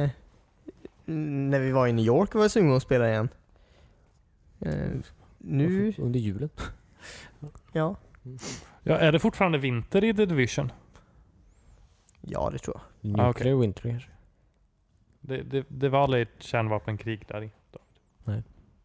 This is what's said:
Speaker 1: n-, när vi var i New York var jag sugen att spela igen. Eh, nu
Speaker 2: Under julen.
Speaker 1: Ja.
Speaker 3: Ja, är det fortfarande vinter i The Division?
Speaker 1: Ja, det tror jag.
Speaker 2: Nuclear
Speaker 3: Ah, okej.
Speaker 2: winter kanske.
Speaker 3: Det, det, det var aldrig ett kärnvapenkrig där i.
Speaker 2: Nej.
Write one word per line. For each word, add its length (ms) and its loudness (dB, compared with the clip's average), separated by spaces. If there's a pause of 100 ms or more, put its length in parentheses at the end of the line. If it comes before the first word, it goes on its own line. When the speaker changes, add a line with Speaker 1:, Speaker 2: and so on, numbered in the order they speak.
(1040)
Speaker 1:
n-, 440 -4
när 100 2
vi 120 0
var 160 4
i 60 2
New 120 2
York 280 4
var 80 4
jag 100 4
sugen 240 6
att 80 2
spela 260 2
igen. 200 0 (1300)
Eh, 300 -4 (480)
nu 600 0
Speaker 2:
Under 220 -2
julen. 300 -4 (1200)
Speaker 1:
Ja. 240 -2 (880)
Speaker 3:
Ja, 140 2
är 140 4
det 80 4
fortfarande 380 0
vinter 460 0
i 100 2
The 120 2
Division? 460 0 (1500)
Speaker 1:
Ja, 320 -4
det 60 -6
tror 200 -10 (220)
jag. 100 -6
Speaker 2:
Nuclear 160 4
Speaker 3:
Ah, 20 4
okej. 260 2
Speaker 2:
winter 340 0
kanske. 200 -8 (1120)
Speaker 3:
Det, 200 -8
det, 260 -4
det 220 -2
var 140 4
aldrig 180 4
ett 220 -8
kärnvapenkrig 840 -4
där 160 -10
i. 80 -14 (720)
Speaker 2:
Nej. 200 -4 (420)